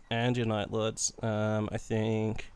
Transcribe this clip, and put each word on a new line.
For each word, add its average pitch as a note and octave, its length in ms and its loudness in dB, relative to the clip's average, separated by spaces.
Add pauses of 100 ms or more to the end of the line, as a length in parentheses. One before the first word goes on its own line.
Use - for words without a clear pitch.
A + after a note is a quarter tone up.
and A#2+ 280 2
your A#2+ 100 2
Night G#2+ 240 0
Lords. A2 500 -2
Um, G#2+ 520 0
I A2 60 -2
think, A2 760 0